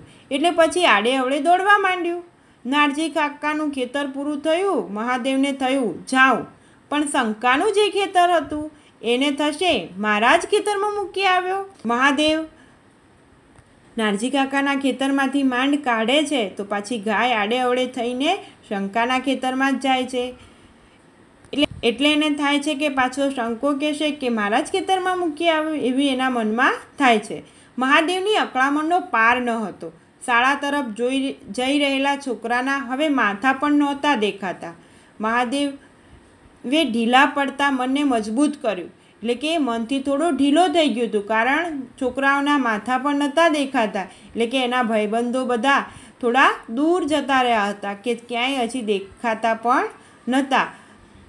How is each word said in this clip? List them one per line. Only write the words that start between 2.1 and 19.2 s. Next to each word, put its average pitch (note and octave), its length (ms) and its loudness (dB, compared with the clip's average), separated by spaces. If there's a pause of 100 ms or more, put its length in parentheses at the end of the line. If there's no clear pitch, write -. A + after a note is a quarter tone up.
નારજી D4 420 0
કાકાનું D4+ 600 -2
ખેતર C4+ 360 -4
પૂરું C#4 340 -6
થયું, D#4+ 540 0
મહાદેવને C4 580 0
થયું, C4 540 -2
"જાઉં." C4 400 2 (420)
પણ D4 140 -2
શંકાનું C4 680 0
જે G4+ 180 2
ખેતર F#4 400 2
હતું D4+ 400 -2 (320)
એને B3 280 0
થશે, D4 580 -2 (100)
"મારા G#3+ 380 2
જ F4 40 2
ખેતરમાં G4+ 540 0
મૂકી G4 320 -4
આવ્યો." F#4 380 0 (220)
મહાદેવ C#4+ 580 2 (1500)
નારજી G#3+ 320 0
કાકાના C#4 440 0
ખેતરમાંથી C4+ 680 0
માંડ C4+ 340 2
કાઢે B3 460 0
છે C4 260 -2
તો G3 160 -8
પાછી G#3 340 -4
ગાય G#3+ 340 0
આડે G#3+ 260 0
અવળે B3+ 280 0
થઈને B3+ 520 -2 (300)
શંકાના A3+ 500 -2
ખેતરમાં C4 600 0